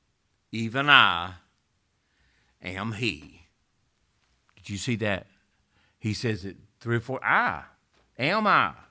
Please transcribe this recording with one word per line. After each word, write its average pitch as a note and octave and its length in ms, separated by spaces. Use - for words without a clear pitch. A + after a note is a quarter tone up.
even A2+ 380
I, F#2+ 460
am F#2+ 320
he." G2+ 540
Did F#2+ 120
you G2+ 80
see A#2+ 200
that? G2+ 300
He G#2+ 140
says G#2+ 300
it F#2+ 140
three A#2 160
or A#2 40
four. C3 220
"I B2+ 400
am F#3+ 280
I. C3+ 280